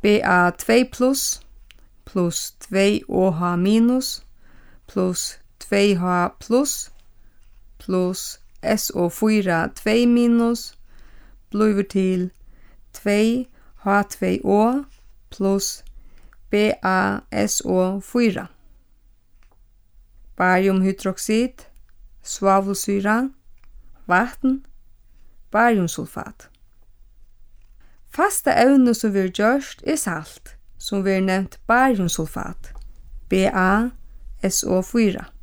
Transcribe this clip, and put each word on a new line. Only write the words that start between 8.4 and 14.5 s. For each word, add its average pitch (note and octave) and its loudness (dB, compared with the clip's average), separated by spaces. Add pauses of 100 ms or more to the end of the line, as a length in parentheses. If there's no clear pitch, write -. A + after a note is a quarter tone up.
S - -2
O F3+ -2
fýra F#3+ 0
tvey A3+ 2
minus A#3 2 (800)
blívur G#3 0
til F#3 -2 (680)
tvey A3+ 0 (380)
H G3+ 2 (140)
tvey F#3 -2
O A3+ 2 (480)